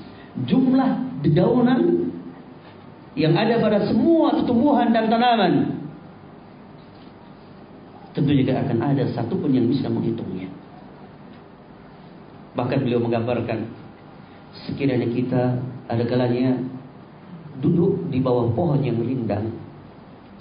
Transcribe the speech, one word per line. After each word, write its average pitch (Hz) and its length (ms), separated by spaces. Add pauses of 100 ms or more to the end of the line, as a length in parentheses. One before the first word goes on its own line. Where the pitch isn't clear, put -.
(500)
jumlah - 720
dedaunan 240 880 (1040)
yang 160 240
ada 226 240
pada 208 240
semua 330 560
tumbuhan 240 480
dan 226 160
tanaman? 226 480 (2500)
Tentunya 139 320
tidak 131 200
akan 117 160
ada 139 220 (100)
satupun 139 400
yang 117 160
bisa - 160
menghitungnya. 113 640 (2000)
Bahkan 127 320
beliau 120 160
menggambarkan, 113 640 (1000)
sekiranya 123 440
kita 123 480 (320)
ada 117 160
kalanya 123 520 (1000)
duduk 135 520
di 127 120
bawah 123 320
pohon 147 280
yang 113 200
rindang, 113 480 (920)